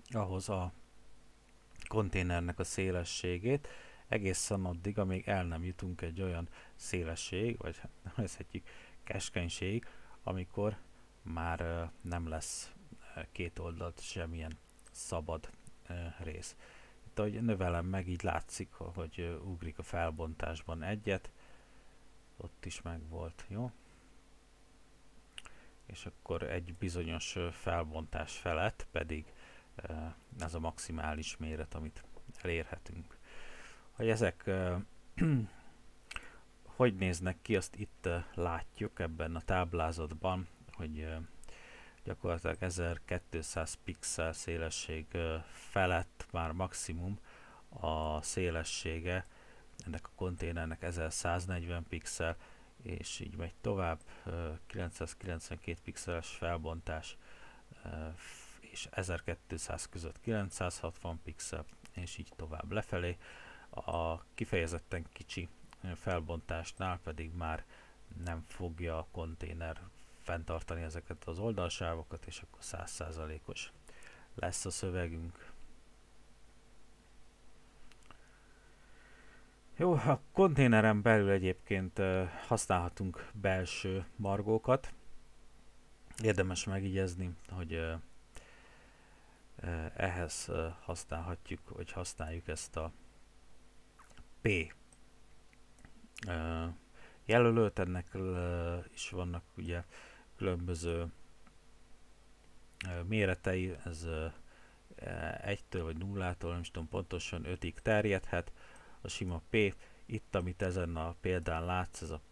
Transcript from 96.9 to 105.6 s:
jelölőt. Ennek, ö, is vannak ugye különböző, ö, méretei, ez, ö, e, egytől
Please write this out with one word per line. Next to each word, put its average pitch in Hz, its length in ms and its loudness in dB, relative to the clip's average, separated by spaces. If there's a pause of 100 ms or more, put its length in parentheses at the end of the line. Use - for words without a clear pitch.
jelölőt. 113 540 8
Ennek, 90 340 2
ö, 87 680 2 (140)
is - 180 -6
vannak 87 320 -2 (140)
ugye 87 280 -2 (540)
különböző, 87 680 2 (1800)
ö, 87 140 -2
méretei, 92 800 4
ez, 85 200 -4
ö, 80 220 0 (680)
e, 82 480 -4
egytől 101 380 0